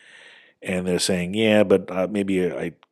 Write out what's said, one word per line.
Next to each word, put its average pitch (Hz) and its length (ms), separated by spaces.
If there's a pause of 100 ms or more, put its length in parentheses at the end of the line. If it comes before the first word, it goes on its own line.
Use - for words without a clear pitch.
(640)
And 92 240
they're 90 120
saying, 90 360
"Yeah, 107 300
but, 95 260
uh, 92 200
maybe 98 400
I, 73 220 (200)